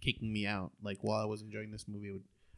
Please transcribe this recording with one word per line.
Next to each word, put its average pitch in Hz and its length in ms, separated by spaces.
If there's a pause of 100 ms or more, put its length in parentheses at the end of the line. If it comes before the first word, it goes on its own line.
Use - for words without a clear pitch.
kicking 110 320
me 104 140
out. 98 240 (100)
Like, 101 200
while 107 200
I 107 40
was 107 160
enjoying 107 300
this 107 160
movie, 104 220
it - 40
would, 95 100 (340)